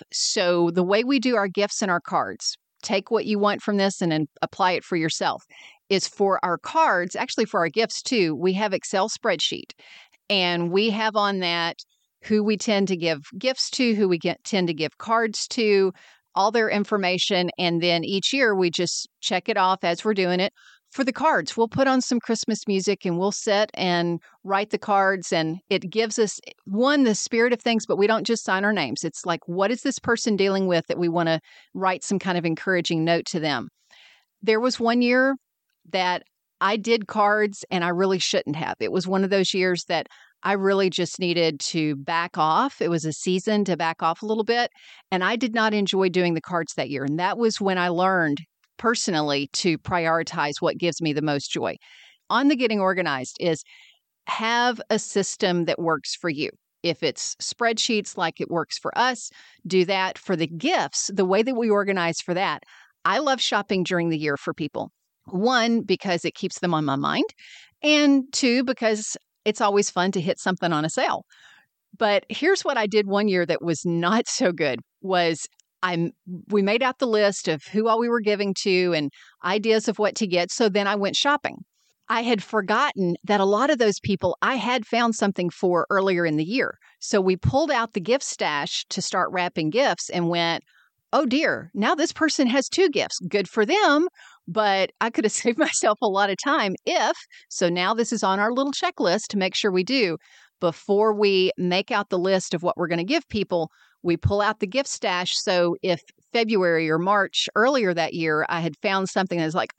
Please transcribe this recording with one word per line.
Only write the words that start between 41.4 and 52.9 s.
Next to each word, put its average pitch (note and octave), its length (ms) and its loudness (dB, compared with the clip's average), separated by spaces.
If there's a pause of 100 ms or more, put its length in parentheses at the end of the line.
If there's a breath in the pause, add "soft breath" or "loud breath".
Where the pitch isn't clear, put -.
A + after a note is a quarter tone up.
to D3+ 360 -2
back E3 400 -4
off. E3+ 440 2
It E3+ 100 0
was D#3+ 140 0
a D#3 80 -4
season G3 520 0
to F3+ 120 0
back E3 260 -4
off E3 200 -2
a G#3+ 40 -8
little A3 180 -2
bit. A#3 260 0 (400 loud breath)
And F#3 120 0
I G#3+ 140 0
did A3+ 180 -2
not A3 200 2
enjoy F#3+ 340 2
doing F3 260 0
the D#3+ 60 -2
cards E3+ 340 -4
that C3+ 160 -4
year. C#3 140 -4
And D3 140 -2
that F#3+ 200 0
was A3+ 220 0
when F#3+ 180 2
I F3+ 100 2
learned E3+ 500 2 (400)
personally D3+ 760 0
to E3 260 0
prioritize E3 800 -2
what E3 180 0
gives E3+ 220 -2
me D#3 120 0
the D3 100 -2
most C#3+ 280 -2
joy. A#2 260 -4 (540 loud breath)
On C4 180 2
the D4+ 80 2
getting A3 240 0
organized F3 580 -2